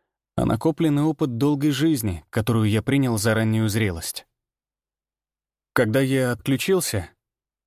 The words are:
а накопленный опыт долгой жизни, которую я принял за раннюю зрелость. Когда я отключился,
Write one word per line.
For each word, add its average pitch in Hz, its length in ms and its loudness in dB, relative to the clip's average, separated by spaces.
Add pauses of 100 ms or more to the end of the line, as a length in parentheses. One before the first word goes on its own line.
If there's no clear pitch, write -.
(360)
а 123 100 0
накопленный 147 580 0
опыт 151 340 -2
долгой 147 340 2
жизни, 127 580 -2
которую 110 400 0
я 107 120 0
принял 127 360 0
за 110 160 0
раннюю 110 360 0
зрелость. 98 560 -4 (1500)
Когда 120 280 2
я 131 300 0
отключился, 131 800 -2 (580)